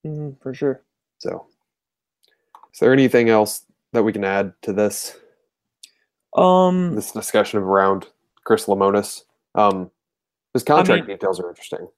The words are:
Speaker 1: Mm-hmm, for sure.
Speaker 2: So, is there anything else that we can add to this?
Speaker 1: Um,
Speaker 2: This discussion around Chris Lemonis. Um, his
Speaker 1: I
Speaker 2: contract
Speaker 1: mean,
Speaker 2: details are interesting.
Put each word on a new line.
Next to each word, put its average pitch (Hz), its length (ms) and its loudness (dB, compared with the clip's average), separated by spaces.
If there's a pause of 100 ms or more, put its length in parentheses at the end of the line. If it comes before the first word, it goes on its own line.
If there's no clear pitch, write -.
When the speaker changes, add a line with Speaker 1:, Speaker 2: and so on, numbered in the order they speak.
Speaker 1:
Mm-hmm, 151 360 -12
for 131 120 -10
sure. 131 300 -4 (360)
Speaker 2:
So, - 280 -10 (1300)
is - 60 -20
there 127 140 4
anything 123 360 4
else 107 360 2 (260)
that 117 120 0
we 107 100 0
can 101 100 -6
add 98 380 -4
to 107 100 -8
this? 104 460 -4 (1200)
Speaker 1:
Um, 180 580 2
Speaker 2:
This - 160 -8
discussion 104 480 -2
around 95 480 2 (360)
Chris 110 220 0
Lemonis. 98 580 0 (300)
Um, 95 380 0 (640)
his 123 80 -2
Speaker 1:
I - 20 -14
Speaker 2:
contract 151 420 2
Speaker 1:
mean, 98 80 -12
Speaker 2:
details 92 240 -4
are 87 100 -8
interesting. 87 380 -16 (100)